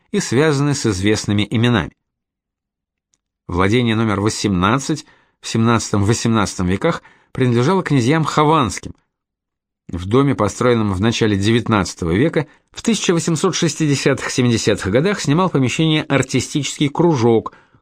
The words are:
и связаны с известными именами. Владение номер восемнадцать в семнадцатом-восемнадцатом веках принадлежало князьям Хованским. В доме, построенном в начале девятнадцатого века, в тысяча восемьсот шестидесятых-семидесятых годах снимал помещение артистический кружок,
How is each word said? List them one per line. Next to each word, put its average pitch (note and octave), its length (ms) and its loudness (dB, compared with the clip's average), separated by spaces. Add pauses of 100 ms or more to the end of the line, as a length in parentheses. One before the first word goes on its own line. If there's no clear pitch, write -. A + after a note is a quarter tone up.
(120)
и G#3 80 -2
связаны D3 540 0
с C#3 120 -4
известными G#2 640 0
именами. A#2 460 0 (1500)
Владение G#2+ 480 0
номер G#2+ 240 0
восемнадцать G#2+ 840 0 (340)
в - 80 -16
семнадцатом-восемнадцатом A2+ 1200 0
веках D#3+ 360 -2 (280)
принадлежало C3 520 0
князьям C#3+ 420 2
Хованским. D3 680 0 (920)
В F2 200 -8
доме, C3+ 260 2
построенном A2 600 0
в F2+ 60 -4
начале A2 380 0
девятнадцатого G#2 760 0
века, D3 360 0 (240)
в - 100 -18
тысяча G3+ 320 0
восемьсот E3 420 0
шестидесятых-семидесятых C3 1400 0
годах E3 300 0
снимал E3+ 300 0
помещение D#3 520 0
артистический C3+ 880 -2
кружок, A#2+ 640 2 (280)